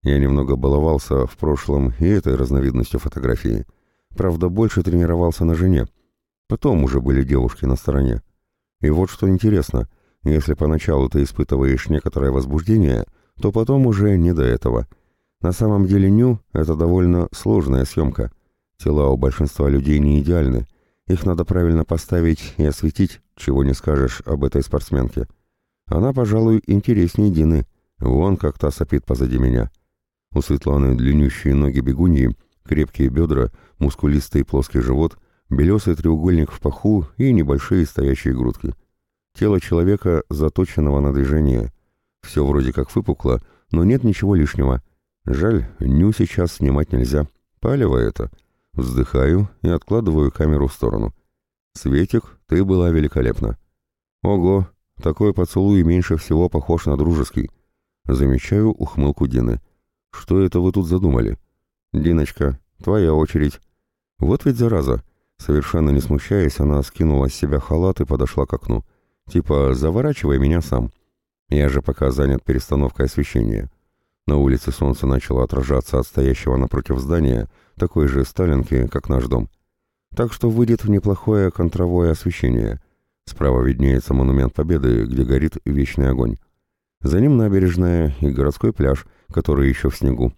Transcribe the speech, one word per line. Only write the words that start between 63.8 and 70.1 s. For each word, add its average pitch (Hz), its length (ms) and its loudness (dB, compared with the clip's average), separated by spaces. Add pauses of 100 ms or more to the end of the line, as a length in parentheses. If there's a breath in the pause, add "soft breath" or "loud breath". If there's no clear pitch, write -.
Вот 101 240 0
ведь 127 140 0
зараза. 80 460 0 (340)
Совершенно 73 540 0
не 71 100 2
смущаясь, 73 580 0
она 71 240 0
скинула 69 460 0
с - 40 -10
себя 71 260 -2
халат 87 420 -2
и 87 40 0
подошла 67 400 -2
к - 80 -6
окну. 57 300 -4 (460)
Типа, 71 440 0
"Заворачивай 80 640 0